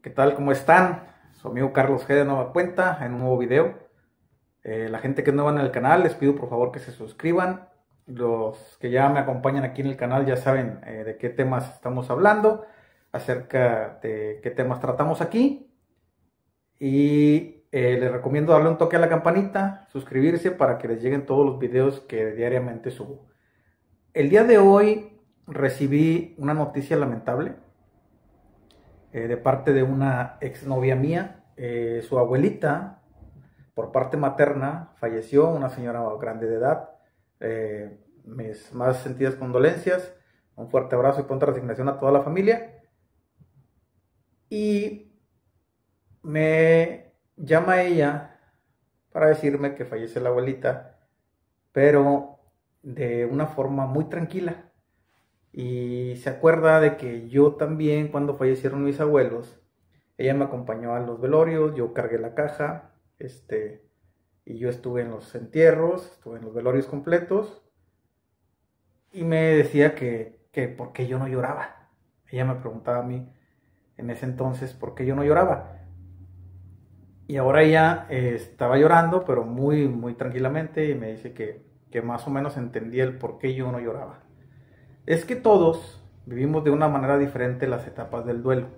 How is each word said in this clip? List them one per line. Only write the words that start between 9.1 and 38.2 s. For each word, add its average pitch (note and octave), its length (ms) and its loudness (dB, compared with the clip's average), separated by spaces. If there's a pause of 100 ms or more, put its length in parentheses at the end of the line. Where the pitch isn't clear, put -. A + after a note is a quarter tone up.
acompañan C3+ 460 -2
aquí B2+ 160 -8
en C3+ 80 -2
el C3+ 80 -6
canal C3 280 0
ya C3 120 0
saben, B2+ 500 -2
eh, A2 160 -12
de A2 140 -8
qué - 140 -6
temas C3 440 -2
estamos B2+ 360 -6
hablando, G#3 540 4 (460)
acerca B2 920 -2
de G#2+ 400 -6
qué A#2+ 120 -6
temas B2+ 260 -2
tratamos D3 420 -2
aquí. A#3+ 540 -2 (1040)
Y, D3 920 2
eh, B2 260 2
les B2+ 140 0
recomiendo C#3+ 400 0
darle D#3 160 6
un E3 100 0
toque E3+ 160 0
a E3+ 60 4
la E3 80 4
campanita, G3 840 0
suscribirse D3 640 0
para B2 260 2
que - 80 -10
les A2+ 160 -4
lleguen C#3 240 -2
todos C#3 180 4
los C3 140 -2
videos B2+ 440 0
que A2 320 -4
diariamente A#2+ 580 -4
subo. - 340 -16 (880)
El C#3+ 160 2
día G#3+ 140 8
de A#3+ 140 10
hoy G3+ 640 6 (280)
recibí C#3+ 880 0
una D3 160 -2
noticia D3 420 -4
lamentable, B2+ 600 -4 (1500)
eh, A#2 160 -8
de A#2+ 120 -4
parte C3 340 0
de C3+ 100 4
una C3 600 -2
exnovia C3 520 -2
mía. E3 520 -4 (100)
Eh, A#2 500 -6
su B2+ 120 0
abuelita, D3 840 0 (680)
por - 180 -8
parte C3 280 -2
materna, C#3+ 800 -2
falleció, A#2 520 2
una C#3 220 -2
señora A#2+ 320 -8 (180)
grande A2+ 260 -6
de A2+ 100 0
edad. C3 340 0 (500)
Eh, G#2+ 640 -8 (200)